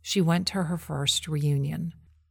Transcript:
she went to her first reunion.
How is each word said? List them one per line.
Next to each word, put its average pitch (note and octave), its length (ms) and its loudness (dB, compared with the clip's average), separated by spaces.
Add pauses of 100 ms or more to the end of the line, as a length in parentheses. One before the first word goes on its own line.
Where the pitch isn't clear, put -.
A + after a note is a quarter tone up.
she - 200 0
went F3 280 4
to F#3+ 160 -2
her E3+ 140 -2
first C#3 480 -2
reunion. D3 680 0 (380)